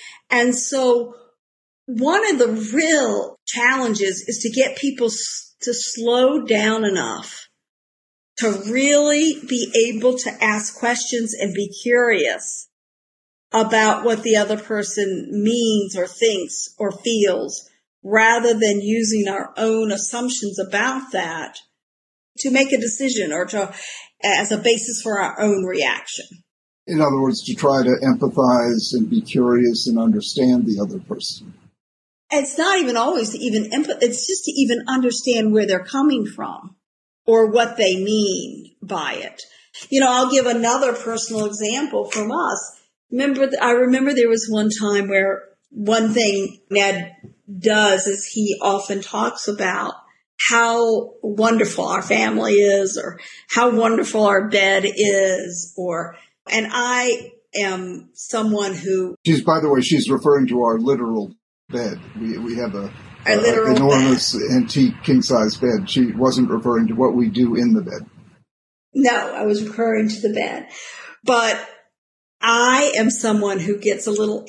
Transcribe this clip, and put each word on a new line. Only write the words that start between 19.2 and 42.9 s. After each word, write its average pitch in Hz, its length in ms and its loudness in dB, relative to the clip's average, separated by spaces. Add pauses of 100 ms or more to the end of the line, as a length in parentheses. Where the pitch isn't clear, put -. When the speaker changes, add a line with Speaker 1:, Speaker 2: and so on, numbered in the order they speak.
Speaker 1:
our 196 300 -6
own 220 340 0
assumptions 214 680 -6
about 214 540 -4
that 165 440 -6 (800)
to 277 140 -4
make 269 220 2
a 269 80 2
decision 220 520 -2
or 175 140 -2
to, 196 280 -6 (480)
as 208 300 0
a 208 60 -2
basis 226 440 -2
for 214 180 -4
our - 200 -4
own 202 240 2
reaction. - 640 -4 (600)
Speaker 2:
In 156 140 -2
other 139 200 2
words, 127 240 0
to 120 100 -4
try 135 280 2
to 123 220 4
empathize 123 880 2
and 113 180 0
be 113 100 2
curious 120 680 0
and 113 100 0
understand 113 680 2
the 104 140 -2
other 98 200 -6
person. - 540 -12 (760)
Speaker 1:
It's 285 280 -2
not 381 200 2
even 247 180 0
always 233 340 0
to - 80 -10
even 214 320 -2
empath-, - 320 -2
it's 233 240 0
just 381 180 -6
to 277 80 -6
even 240 340 2
understand 240 680 0
where 214 140 4
they're 185 180 0
coming 269 420 0
from - 500 -12 (500)
or 226 240 6
what 226 280 2
they 190 180 2
mean 202 840 -2
by 160 320 -6
it. - 280 -12 (480)
You 269 100 4
know, 262 100 4
I'll 254 200 2
give 269 160 4
another 240 460 2
personal 220 540 -6
example 214 640 -4
from 214 200 -4
us. - 500 -6 (300)